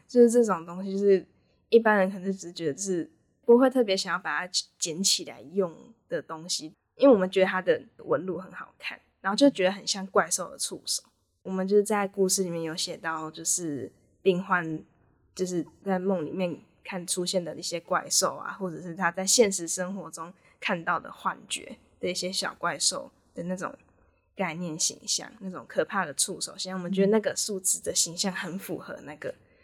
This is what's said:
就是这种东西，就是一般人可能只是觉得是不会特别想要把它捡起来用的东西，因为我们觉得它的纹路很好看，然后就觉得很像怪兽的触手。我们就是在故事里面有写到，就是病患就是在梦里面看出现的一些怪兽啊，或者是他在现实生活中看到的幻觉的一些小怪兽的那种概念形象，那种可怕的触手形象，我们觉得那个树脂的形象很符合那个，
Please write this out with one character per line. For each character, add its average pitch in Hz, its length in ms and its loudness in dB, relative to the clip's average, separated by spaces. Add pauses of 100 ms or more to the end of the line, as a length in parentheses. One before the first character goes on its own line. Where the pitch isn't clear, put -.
就 247 160 6
是 240 80 10
这 240 140 6
种 180 220 0
东 175 180 -10
西， 196 80 -8
就 196 60 -2
是 196 280 4 (440)
一 233 100 8
般 220 180 6
人 190 140 4
可 196 80 -10
能 185 100 -4
只 190 100 -4
是 170 120 -14
觉 165 220 -2
得 139 40 -10
是 190 320 -4 (360)
不 240 120 10
会 262 120 6
特 254 120 4
别 196 140 2
想 190 160 -2
要 175 80 0
把 160 260 -4
它 185 80 -12 (240)
捡 165 240 -2
起 196 220 2
来 131 160 -14 (140)
用 180 200 0 (360)
的 165 120 -4
东 165 280 -12
西， - 240 -6 (240)
因 269 100 8
为 277 60 12
我 214 40 8
们 185 140 0
觉 190 80 2
得 185 60 6
它 185 160 0
的 180 200 2 (180)
纹 156 260 -2
路 180 120 -6
很 185 140 -14
好 - 260 -18
看， - 220 -12 (220)
然 190 100 -4
后 208 60 -4
就 285 120 8
觉 202 140 2
得 185 80 4
很 196 160 -10
像 190 200 -4
怪 180 220 2
兽 170 220 -4
的 - 60 -16
触 - 280 -8
手。 - 160 -4 (420)
我 185 80 -8
们 190 160 0
就 196 80 4
是 208 80 8
在 202 240 0
故 196 220 2
事 196 120 2
里 185 80 -2
面 170 120 -4
有 160 120 -6
写 170 220 -6
到， 160 340 -6
就 160 140 -14
是 151 480 -4 (300)
病 185 200 4
患 170 400 -2 (540)
就 185 100 -2
是 175 200 -2 (180)
在 190 160 0
梦 185 260 0
里 143 60 -8
面 175 260 -4 (280)
看 180 200 -8
出 180 200 -4
现 180 180 0
的 156 140 -8
一 165 40 -12
些 175 200 -6
怪 - 280 -2
兽 - 280 2
啊， - 160 -12
或 190 180 -6
者 156 100 -10
是 165 140 -10
他 175 160 0
在 190 160 -4
现 202 240 6
实 170 160 -6
生 185 260 -6
活 170 160 -10
中 165 220 -14 (300)
看 185 240 -2
到 170 120 0
的 - 140 -10
幻 - 260 -6 (120)
觉 - 280 -10 (220)
的 185 100 -2
一 180 60 -4
些 180 160 -4
小 190 260 -4
怪 170 220 -4
兽 - 320 -2 (240)
的 175 80 -8
那 180 140 -6
种 185 180 -8 (600)
概 180 180 -4
念 165 260 -8
形 - 260 -2
象， - 340 -4
那 190 100 -12
种 165 180 -12
可 165 180 -2
怕 190 200 -2
的 147 80 -8
触 - 280 -2
手 - 160 -6
形 185 140 -8
象， 185 60 -6
我 185 40 -6
们 180 100 -6
觉 190 100 2
得 196 60 6
那 214 120 6
个 214 160 -2
树 202 240 -4
脂 - 220 -2
的 - 120 -6
形 165 240 -2
象 185 160 -2
很 180 240 -8
符 190 200 -8
合 - 260 -12
那 147 120 -14
个， - 180 -10 (300)